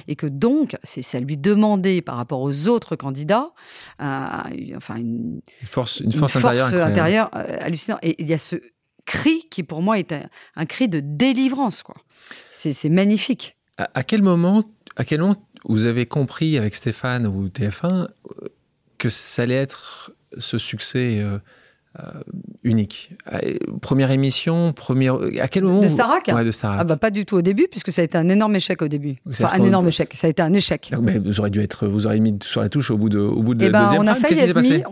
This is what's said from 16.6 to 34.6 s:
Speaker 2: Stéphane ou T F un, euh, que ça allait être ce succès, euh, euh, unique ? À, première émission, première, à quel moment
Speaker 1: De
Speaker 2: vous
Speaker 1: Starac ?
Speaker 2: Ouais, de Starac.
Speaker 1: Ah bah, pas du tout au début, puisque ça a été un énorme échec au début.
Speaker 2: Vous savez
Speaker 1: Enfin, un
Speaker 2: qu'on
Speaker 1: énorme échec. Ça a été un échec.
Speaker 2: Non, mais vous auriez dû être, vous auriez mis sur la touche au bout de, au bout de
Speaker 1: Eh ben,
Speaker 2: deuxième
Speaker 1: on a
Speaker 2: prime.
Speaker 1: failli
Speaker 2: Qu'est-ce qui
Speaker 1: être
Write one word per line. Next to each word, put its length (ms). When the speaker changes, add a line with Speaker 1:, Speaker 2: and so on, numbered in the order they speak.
Speaker 2:
Stéphane 540
ou 220
T 200
F 140
un, 240
euh, 60
que 120
ça 320
allait 140
être 580
ce 200
succès, 600
euh, 180
euh, 40
unique ? 480
À, 140
première 300
émission, 640
première, 460
à 100
quel 160
moment 160
Speaker 1:
De 60
Speaker 2:
vous 60
Speaker 1:
Starac ? 400
Speaker 2:
Ouais, 120
de 60
Starac. 280
Speaker 1:
Ah 60
bah, 100
pas 160
du 140
tout 100
au 60
début, 280
puisque 220
ça 100
a 40
été 120
un 120
énorme 260
échec 260
au 60
début. 380
Speaker 2:
Vous 80
savez 140
Speaker 1:
Enfin, 100
un 20
Speaker 2:
qu'on 60
Speaker 1:
énorme 240
échec. 260
Ça 120
a 20
été 120
un 120
échec. 400
Speaker 2:
Non, 80
mais 180
vous 220
auriez 100
dû 80
être, 260
vous 220
auriez 140
mis 200
sur 200
la 80
touche 200
au 80
bout 120
de, 100
au 240
bout 100
de 120
Speaker 1:
Eh 40
ben, 140
Speaker 2:
deuxième 180
Speaker 1:
on 60
a 60
Speaker 2:
prime. 100
Speaker 1:
failli 120
Speaker 2:
Qu'est-ce 100
qui 60
Speaker 1:
être 120